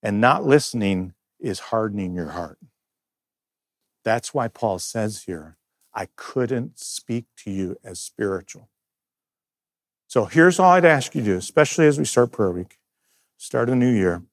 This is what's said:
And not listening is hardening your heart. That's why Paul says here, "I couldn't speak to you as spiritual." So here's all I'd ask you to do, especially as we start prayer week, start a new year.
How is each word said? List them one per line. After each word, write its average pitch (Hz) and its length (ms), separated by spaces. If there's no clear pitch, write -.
And 104 200
not 131 240
listening 101 680
is 98 200
hardening 104 540
your 85 160
heart. 85 280
That's 113 300
why 123 140
Paul 101 320
says 110 440
here, 80 340
"I 101 140
couldn't 127 760
speak - 460
to 101 80
you 95 320
as 92 160
spiritual." 95 720
So 120 160
here's 165 340
all 185 140
I'd 180 140
ask 151 280
you 151 60
to 107 120
do, 90 60
especially - 480
as 143 140
we 147 60
start 123 260
prayer 98 200
week, 90 280
start 120 340
a 131 60
new 123 160
year. 90 420